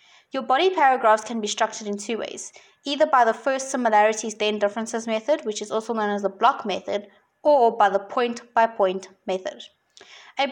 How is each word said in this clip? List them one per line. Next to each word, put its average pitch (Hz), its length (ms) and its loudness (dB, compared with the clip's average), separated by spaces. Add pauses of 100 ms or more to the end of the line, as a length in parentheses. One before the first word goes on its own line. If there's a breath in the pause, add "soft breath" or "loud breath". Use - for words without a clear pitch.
(320 soft breath)
Your 262 100 -4
body 269 280 2
paragraphs 254 520 4
can 226 180 -6
be 208 60 -4
structured 214 400 -4
in 202 100 -4
two 214 220 -6
ways, - 340 -10 (320 soft breath)
either 285 220 2
by 262 180 4
the 226 80 4
first 269 380 -4
similarities 220 640 2
then 214 240 -2
differences 226 480 -4
method, 233 380 -2
which 214 180 -6
is 208 80 -10
also 220 240 -4
known 208 160 -2
as 202 120 -2
the 202 60 -2
block 226 380 0
method, 196 400 -6 (380 soft breath)
or 247 320 4
by 208 120 4
the 196 120 2
point-by-point 226 1120 -2 (180)
method. 185 340 -6 (720 loud breath)
A 277 160 0